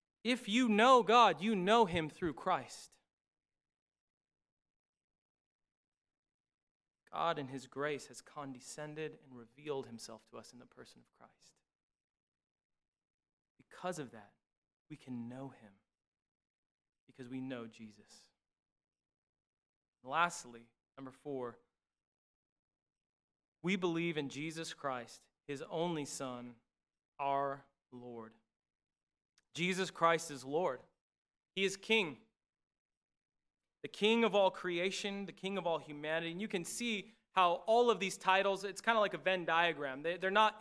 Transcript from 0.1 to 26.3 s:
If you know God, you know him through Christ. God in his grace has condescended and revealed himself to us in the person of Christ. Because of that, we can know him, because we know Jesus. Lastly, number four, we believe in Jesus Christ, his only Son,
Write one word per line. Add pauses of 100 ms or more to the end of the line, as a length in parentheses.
If
you
know
God,
you
know
him
through
Christ. (4000)
God
in
his
grace
has
condescended (120)
and
revealed
himself (100)
to
us
in
the
person
of
Christ. (2000)
Because
of
that, (580)
we
can
know
him, (1400)
because
we
know
Jesus. (1800)
Lastly, (360)
number
four, (2000)
we
believe
in
Jesus
Christ, (260)
his
only
Son, (640)